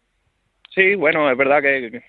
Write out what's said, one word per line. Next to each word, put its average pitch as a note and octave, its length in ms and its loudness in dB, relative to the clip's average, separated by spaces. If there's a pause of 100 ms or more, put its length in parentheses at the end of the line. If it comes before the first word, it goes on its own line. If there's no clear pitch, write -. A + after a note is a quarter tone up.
(720)
Sí, F#3+ 220 2
bueno, D#3 340 0
es B2 80 0
verdad C#3 240 2
que, B2+ 480 -4